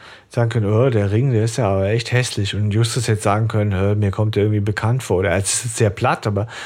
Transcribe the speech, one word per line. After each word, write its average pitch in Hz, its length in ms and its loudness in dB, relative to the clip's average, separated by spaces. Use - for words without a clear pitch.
sagen 120 200 0
können, 107 220 0
oh, 120 200 4
der 101 200 0
Ring, 123 200 2
der 110 140 2
ist 113 120 -4
ja 110 120 2
aber 98 200 2
echt 117 220 -2
hässlich. 120 440 -2
Und 104 160 0
Justus 113 360 0
hätte 104 140 0
sagen 107 260 2
können, 104 260 0
hör, 98 220 2
mir 104 160 0
kommt 107 240 -2
der 104 80 2
irgendwie 107 160 2
bekannt 110 420 -2
vor. 95 160 0
Oder 85 180 2
es - 300 -2
ist 117 120 -8
sehr 110 140 4
platt, 131 360 -2
aber 104 200 -2